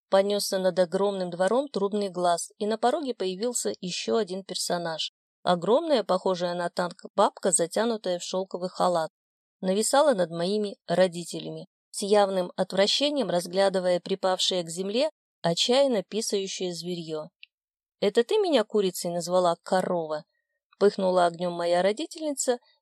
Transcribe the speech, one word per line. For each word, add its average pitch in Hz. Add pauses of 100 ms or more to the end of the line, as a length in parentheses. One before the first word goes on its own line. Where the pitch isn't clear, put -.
Понесся 202
над 185
огромным 190
двором 196
трубный 202
глас, 175
и 208
на 220
пороге 262
появился 196
еще 202
один 190
персонаж. 175 (300)
Огромная, 226
похожая 180
на 175
танк, 180 (100)
бабка, 202
затянутая 190
в -
шелковый 185
халат, 175 (500)
нависала 220
над 180
моими 196 (100)
родителями, 170 (240)
с -
явным 196
отвращением 220
разглядывая 180
припавшее 185
к 165
земле, 202 (300)
отчаянно 240
писающее 190
зверье. 165 (720)
«Это 208
ты 415
меня 330
курицей 190
назвала, 175
корова?» 170 (540)
Пыхнула 185
огнем 175
моя 175
родительница 269 (220)